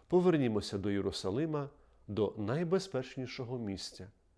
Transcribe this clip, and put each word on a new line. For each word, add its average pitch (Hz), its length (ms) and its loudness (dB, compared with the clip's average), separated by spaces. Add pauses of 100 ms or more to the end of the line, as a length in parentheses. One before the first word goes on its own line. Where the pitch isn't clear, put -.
Повернімося 143 720 4
до 101 120 0
Єрусалима, 113 800 0 (400)
до 101 280 0
найбезпечнішого 127 1200 -2
місця, 98 520 -8 (280)